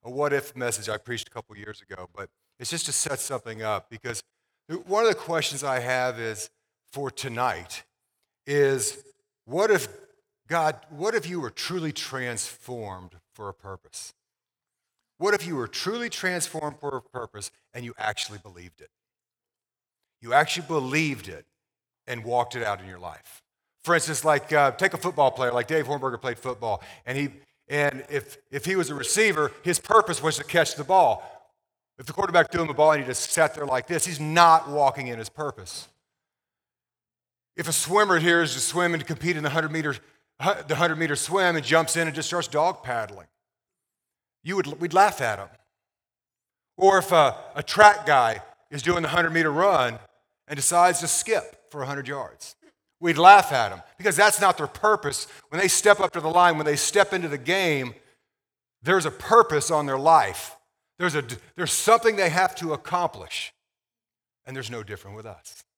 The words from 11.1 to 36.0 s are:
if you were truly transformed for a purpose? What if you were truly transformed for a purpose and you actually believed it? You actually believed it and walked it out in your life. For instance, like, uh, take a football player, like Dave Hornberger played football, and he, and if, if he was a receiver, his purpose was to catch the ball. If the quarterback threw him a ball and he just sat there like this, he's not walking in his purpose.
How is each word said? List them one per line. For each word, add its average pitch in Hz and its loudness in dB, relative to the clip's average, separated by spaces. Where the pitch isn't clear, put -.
if 170 -4
you 175 -8
were 120 -8
truly 165 -8
transformed 113 -10
for 101 -14
a 95 -14
purpose? - -18
What 381 0
if 170 -2
you 170 -6
were 117 -6
truly 233 -6
transformed 160 -6
for 143 -10
a 123 -10
purpose 110 -14
and 120 -14
you 117 -12
actually 107 -8
believed 90 -20
it? 76 -20
You 113 -6
actually 156 0
believed 143 -4
it 76 -18
and 117 -12
walked 120 -4
it 117 -6
out 101 -4
in 95 -18
your 90 -20
life. 82 -18
For 170 2
instance, 151 -2
like, 151 2
uh, 143 4
take 190 -2
a 165 -8
football 151 2
player, 123 -2
like 120 -2
Dave 156 0
Hornberger 131 -6
played 120 -6
football, 113 -6
and 127 -6
he, 143 -4
and 139 -2
if, 139 -8
if 139 -8
he 185 -2
was 180 -2
a 147 -8
receiver, 160 0
his 175 -2
purpose 185 2
was 151 0
to - -8
catch 165 0
the 147 -8
ball. 139 4
If 123 -16
the 151 -14
quarterback 175 2
threw 170 -2
him 156 -4
a 143 -6
ball 151 4
and 147 0
he 131 -8
just - -6
sat 156 0
there 151 -8
like 131 -2
this, 165 -4
he's 170 -8
not 160 6
walking 139 0
in 120 -10
his 110 -12
purpose. - -12